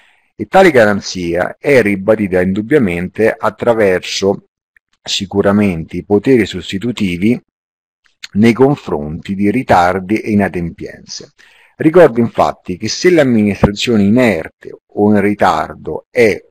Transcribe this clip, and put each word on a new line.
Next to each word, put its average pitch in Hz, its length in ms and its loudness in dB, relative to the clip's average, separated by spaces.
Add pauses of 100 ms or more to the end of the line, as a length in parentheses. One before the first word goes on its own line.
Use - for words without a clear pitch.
(360)
E 110 100 -8
tale 190 260 4
garanzia 95 880 0
è 139 220 2
ribadita 101 600 0
indubbiamente 101 960 -2
attraverso 101 1080 -2 (580)
sicuramente 98 920 -2
i - 80 -10
poteri 104 400 2
sostitutivi 98 920 -4 (960)
nei 110 200 4
confronti 92 840 -2
di 101 160 0
ritardi 95 680 0
e - 120 -6
inadempienze. 90 1000 -6 (440)
Ricordo 151 440 4
infatti 90 580 -2
che 110 100 -10
se - 220 0
l'amministrazione 110 920 0
inerte 104 840 -2
o 101 240 0
in 104 120 2
ritardo 82 880 -2
è 110 420 0